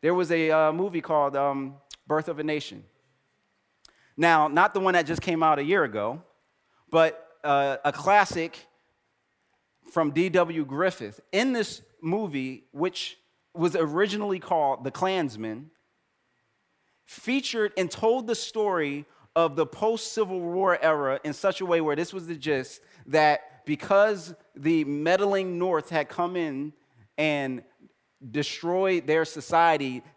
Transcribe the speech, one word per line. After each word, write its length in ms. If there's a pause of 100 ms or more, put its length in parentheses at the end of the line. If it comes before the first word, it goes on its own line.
there 120
was 180
a, 200
uh, 200
movie 300
called, 340
um, 420 (280)
Birth 220
of 100
a 60
Nation. 420 (1300)
Now, 320
not 280
the 40
one 140
that 140
just 160
came 180
out 160
a 60
year 200
ago, 380 (720)
but, 520
uh, 400
a 80
classic 760 (1200)
from 200
D 180
W 360
Griffith. 540 (120)
In 220
this 280 (200)
movie, 680
which 460 (360)
was 220
originally 640
called 440
The 80
Klansman, 800 (1300)
featured 720
and 120
told 380
the 80
story 680 (300)
of 200
the 100
post-Civil 720
War 420
era 420
in 100
such 260
a 60
way 160
where 140
this 180
was 140
the 80
gist, 460 (260)
that 580
because 680 (200)
the 300
meddling 720
North 320
had 180
come 280
in 380 (440)
and 460 (680)
destroyed 720
their 200
society, 760 (160)